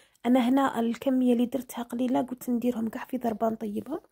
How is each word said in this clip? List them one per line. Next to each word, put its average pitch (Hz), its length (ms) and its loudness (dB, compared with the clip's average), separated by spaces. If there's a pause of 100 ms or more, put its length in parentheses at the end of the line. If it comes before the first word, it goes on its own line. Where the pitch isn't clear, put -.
(260)
أنا 247 240 4
هنا 269 300 2
الكمية 247 540 2
اللي 240 120 4
درتها 240 380 -6
قليلة، 254 380 -2
قلت 247 280 -8
نديرهم 233 400 0
كاع - 160 -8
في - 120 -6
ضربة 226 320 -2
نطيبهم. 220 520 -6 (100)